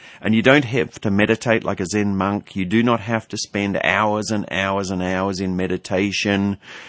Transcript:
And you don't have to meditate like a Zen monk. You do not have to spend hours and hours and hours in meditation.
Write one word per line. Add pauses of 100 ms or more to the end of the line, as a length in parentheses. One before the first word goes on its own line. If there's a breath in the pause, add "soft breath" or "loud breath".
(220 loud breath)
And
you
don't
have
to
meditate
like
a
Zen
monk.
You
do
not
have
to
spend
hours
and
hours
and
hours
in
meditation. (320 loud breath)